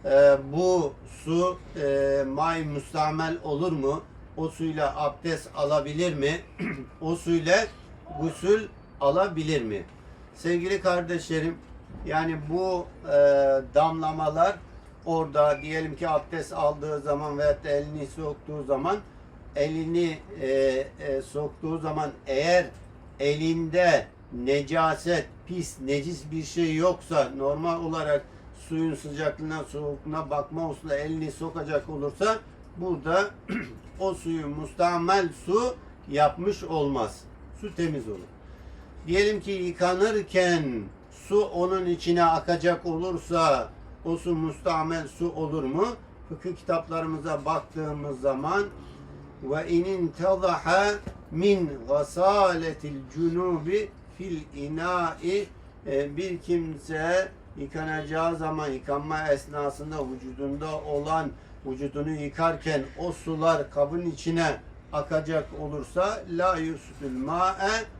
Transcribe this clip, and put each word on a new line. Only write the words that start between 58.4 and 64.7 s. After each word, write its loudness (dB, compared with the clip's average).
yıkanma -4
esnasında -2
vücudunda -6
olan, -2
vücudunu -4
yıkarken 0
o -4
sular 0
kabın 0
içine 0